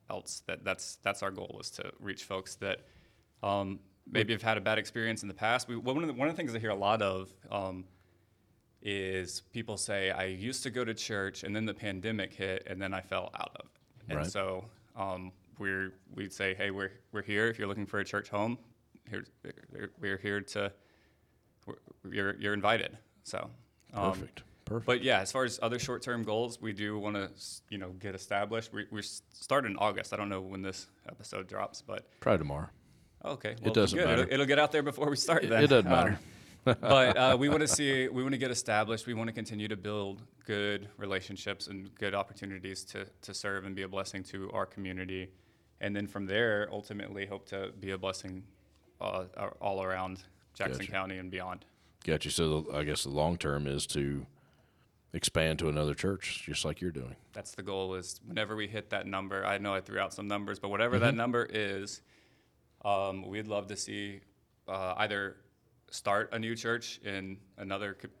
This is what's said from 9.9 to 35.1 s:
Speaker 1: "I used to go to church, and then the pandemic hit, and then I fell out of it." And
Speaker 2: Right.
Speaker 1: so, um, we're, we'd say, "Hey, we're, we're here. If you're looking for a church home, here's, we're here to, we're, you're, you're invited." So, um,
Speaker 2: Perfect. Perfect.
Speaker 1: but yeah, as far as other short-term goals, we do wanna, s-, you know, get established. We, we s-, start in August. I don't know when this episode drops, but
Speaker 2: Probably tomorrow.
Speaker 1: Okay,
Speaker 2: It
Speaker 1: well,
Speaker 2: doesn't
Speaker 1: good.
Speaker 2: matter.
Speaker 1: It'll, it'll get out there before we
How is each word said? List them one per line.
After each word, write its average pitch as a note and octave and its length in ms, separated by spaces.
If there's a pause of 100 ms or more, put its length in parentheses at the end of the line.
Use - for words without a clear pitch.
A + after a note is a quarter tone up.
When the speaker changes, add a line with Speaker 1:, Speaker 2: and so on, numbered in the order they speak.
Speaker 1:
"I F#2+ 140
used F#2+ 380
to C3 60
go A#2+ 140
to A2+ 100
church, G2+ 500
and G2+ 120
then A2 100
the G#2 80
pandemic G2+ 600
hit, F#2+ 340
and F#2+ 140
then F#2+ 120
I F#2 80
fell F#2 340
out - 240
of - 60
it." - 60 (380)
And - 100
Speaker 2:
Right. D#2+ 80
Speaker 1:
so, F#2+ 380 (300)
um, F#2+ 360 (300)
we're, F#2+ 320 (220)
we'd G2 180
say, F#2+ 220
"Hey, G2 160
we're, F#2+ 200 (220)
we're G#2+ 80
here. G#2 260
If A2 120
you're G#2 80
looking G2+ 180
for G#2 140
a G2 60
church G#2 240
home, A2 280 (520)
here's, G2+ 180 (720)
we're G2 180
here G2+ 240
to, G2+ 300 (960)
we're, - 100 (360)
you're, G2+ 260
you're G2+ 160
invited." G#2 440 (260)
So, - 260 (440)
um, G2 200
Speaker 2:
Perfect. - 300 (220)
Perfect. A2+ 220
Speaker 1:
but B2 160
yeah, A#2+ 160
as G2 120
far C3 120
as A#2 180
other A#2 180
short-term A#2 440
goals, A2+ 380
we A2 120
do G#2 240
wanna, G2+ 380
s-, - 340
you G#2+ 80
know, F#2 140
get F#2+ 240
established. G#2 580
We, G#2 160
we G#2+ 100
s-, - 220 (100)
start C#3 340
in G2 120
August. G2+ 360
I G#2 40
don't G2+ 120
know F#2+ 120
when F#2+ 200
this F#2+ 260 (200)
episode G2+ 400
drops, G2+ 340
but - 260 (140)
Speaker 2:
Probably G#2+ 180
tomorrow. D2 300 (540)
Speaker 1:
Okay, B2 280
Speaker 2:
It A2+ 100
Speaker 1:
well, - 120
Speaker 2:
doesn't A#2+ 260
Speaker 1:
good. E3+ 80
Speaker 2:
matter. - 160
Speaker 1:
It'll, B2+ 100
it'll C#3 140
get C#3+ 120
out D3+ 120
there D#3 100
before D3 280
we C#3+ 80